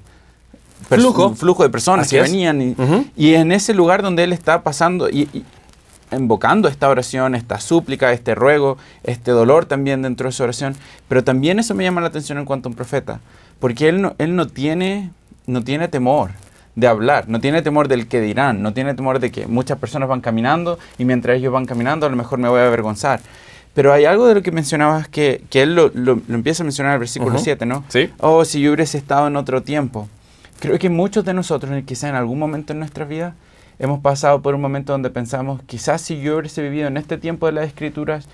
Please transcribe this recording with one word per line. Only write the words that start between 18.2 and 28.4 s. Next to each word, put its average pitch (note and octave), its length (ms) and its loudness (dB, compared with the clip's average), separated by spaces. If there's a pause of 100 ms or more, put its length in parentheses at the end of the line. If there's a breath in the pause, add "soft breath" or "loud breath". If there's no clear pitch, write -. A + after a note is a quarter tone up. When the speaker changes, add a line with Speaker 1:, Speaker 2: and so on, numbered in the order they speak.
Speaker 1:
dirán, A2 420 0
no G#2+ 100 -2
tiene C3 220 -4
temor C3 240 -2
de B2 120 -2
que - 140 -10
muchas B2+ 320 -2
personas C3 320 -6
van B2+ 120 -2
caminando D3 580 -2 (180 loud breath)
y B2 80 -2
mientras B2 320 0
ellos B2+ 160 -2
van C3 140 -2
caminando C3+ 400 -2
a - 20 -2
lo C3 60 -2
mejor A#2+ 240 -4
me B2 100 0
voy B2 120 4
a B2 40 4
avergonzar. A#2 540 0 (560 loud breath)
Pero C#3+ 180 6
hay D3 120 6
algo G3+ 200 4
de A#3 80 6
lo G3+ 80 2
que F3+ 100 -4
mencionabas D#3 560 0
que, D3 440 0
que C3+ 100 4
él D#3+ 140 2
lo, D#3+ 180 6
lo, B2 340 2
lo A#2 80 -4
empieza D#3+ 280 -2
a - 20 -2
mencionar C#3+ 260 -2
en - 40 2
el C3+ 60 0
versículo A#2+ 340 -2
Speaker 2:
Ujú. C#3+ 80 0
Speaker 1:
siete, C3 240 -2
¿no? C3+ 220 -4
Speaker 2:
Sí. D#3+ 200 2 (100)
Speaker 1:
"Oh, D#3+ 260 6